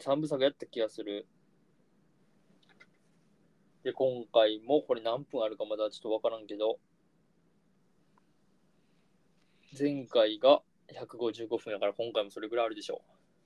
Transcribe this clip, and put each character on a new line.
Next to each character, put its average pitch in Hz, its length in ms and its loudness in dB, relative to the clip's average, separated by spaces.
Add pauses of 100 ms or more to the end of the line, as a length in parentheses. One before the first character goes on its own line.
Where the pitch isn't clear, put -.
三 139 200 0
部 156 60 -2
作 147 160 0
や 135 60 8
っ 139 60 2
た - 120 -12
気 - 140 -6
が 110 80 2
す 107 160 -10
る。 101 240 -8 (2500)
で、 131 120 -4
今 127 320 -2
回 107 340 4
も 139 220 2
こ - 100 -2
れ 117 80 -2
何 117 240 -4
分 127 180 -4
あ 110 60 0
る 107 80 -6
か 107 80 -6
ま 107 100 -6
だ 107 160 -2
ち - 60 -18
ょ - 40 -16
っ - 20 -20
と 113 100 -6
わ 110 80 0
か - 80 0
ら 113 100 -4
ん 107 80 -16
け 104 100 -10
ど、 107 220 0 (3000)
前 143 260 -2
回 110 340 2
が 135 240 6 (300)
百 - 240 -16
五 113 160 -2
十 110 140 -10
五 117 100 -4
分 110 160 -6
や 101 60 -6
か 104 80 0
ら、 101 80 0
今 117 180 -6
回 107 120 -2
も 101 60 -12
そ 107 100 -12
れ 107 100 -8
ぐ 120 60 -4
ら 120 80 2
い - 20 -2
あ - 20 -4
る 110 60 -8
で 104 80 -14
し - 80 -12
ょ - 120 -8 (440)